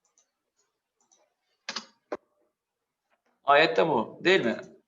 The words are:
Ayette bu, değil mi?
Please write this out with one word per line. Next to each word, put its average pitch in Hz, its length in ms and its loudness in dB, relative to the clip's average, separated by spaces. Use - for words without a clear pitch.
Ayette 160 440 2
bu, 117 360 -4
değil 170 200 2
mi? 110 160 -4